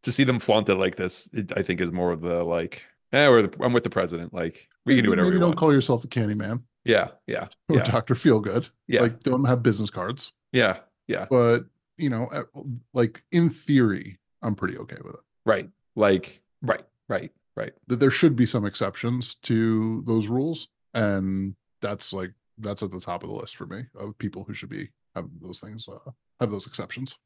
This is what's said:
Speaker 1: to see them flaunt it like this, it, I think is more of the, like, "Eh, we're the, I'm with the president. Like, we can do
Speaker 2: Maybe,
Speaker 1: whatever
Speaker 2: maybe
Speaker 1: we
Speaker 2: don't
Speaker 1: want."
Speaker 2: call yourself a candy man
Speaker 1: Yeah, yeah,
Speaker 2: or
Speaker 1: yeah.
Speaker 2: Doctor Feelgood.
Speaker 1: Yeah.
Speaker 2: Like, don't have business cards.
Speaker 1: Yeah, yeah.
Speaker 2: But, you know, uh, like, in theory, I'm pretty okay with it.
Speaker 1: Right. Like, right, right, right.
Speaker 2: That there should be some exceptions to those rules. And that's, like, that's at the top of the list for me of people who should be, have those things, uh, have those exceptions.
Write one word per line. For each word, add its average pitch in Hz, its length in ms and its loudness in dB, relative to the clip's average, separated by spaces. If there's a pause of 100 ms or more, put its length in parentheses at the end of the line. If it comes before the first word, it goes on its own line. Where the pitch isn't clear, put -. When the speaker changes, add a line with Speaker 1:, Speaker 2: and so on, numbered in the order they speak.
Speaker 1:
to 123 80 -2
see 143 100 2
them 123 160 2
flaunt 107 300 2
it 98 80 4
like 95 180 0
this, - 380 -6
it, 101 240 -6
I 101 60 -2
think 90 180 -2
is 87 100 -2
more 90 220 0
of 82 80 -6
the, 87 240 -2
like, 85 380 -4 (300)
"Eh, 143 160 6
we're 117 200 8
the, - 160 -6
I'm 123 80 2
with 120 100 4
the 117 80 -4
president. 87 420 -4
Like, 85 360 -8 (180)
we 269 80 6
can - 80 6
do - 60 4
Speaker 2:
Maybe, - 20 -
Speaker 1:
whatever 196 160 4
Speaker 2:
maybe 180 100 4
Speaker 1:
we 175 40 4
Speaker 2:
don't 175 100 4
Speaker 1:
want." - 80 -2
Speaker 2:
call 156 160 4
yourself 123 300 2
a 131 40 -14
candy 104 280 0
man 107 260 -6 (220)
Speaker 1:
Yeah, 107 240 2 (180)
yeah, - 220 -6 (200)
Speaker 2:
or 151 100 4
Speaker 1:
yeah. - 40 4
Speaker 2:
Doctor 117 320 0
Feelgood. 110 560 2 (160)
Speaker 1:
Yeah. 120 140 2
Speaker 2:
Like, 117 240 2
don't 131 200 0
have 123 160 2
business 107 300 0
cards. 101 420 -8 (200)
Speaker 1:
Yeah, 110 260 2 (300)
yeah. 95 200 -4
Speaker 2:
But, 120 360 4 (340)
you 147 120 -2
know, 117 220 -4
uh, 147 120 -8 (500)
like, 117 380 0
in 170 180 4
theory, 110 680 0 (240)
I'm 107 120 -2
pretty - 240 -6
okay - 260 -14
with - 100 -16
it. - 60 -20 (240)
Speaker 1:
Right. 107 240 2 (280)
Like, 98 440 2 (220)
right, 117 220 -2 (240)
right, 92 240 -6 (240)
right. - 160 -8 (160)
Speaker 2:
That 123 120 -2
there 135 100 6
should 147 260 4
be 120 100 4
some 110 200 -2
exceptions 120 680 -4
to 113 720 0
those 113 220 0
rules. 139 400 -4 (260)
And 98 600 -2 (260)
that's, 101 320 -6
like, 95 200 -8 (260)
that's 101 240 -8
at 98 80 -6
the 92 100 -12
top 87 220 -10
of 90 60 -14
the 104 60 -10
list 98 220 -12
for - 100 -14
me 104 160 -12 (120)
of 104 240 -14
people 98 260 -8
who - 100 -14
should - 140 -14
be, - 220 -12 (240)
have 85 120 -10 (140)
those 90 200 -16
things, 107 280 -16
uh, - 220 -20 (300)
have 110 100 -2
those 101 160 -10
exceptions. - 480 -12 (120)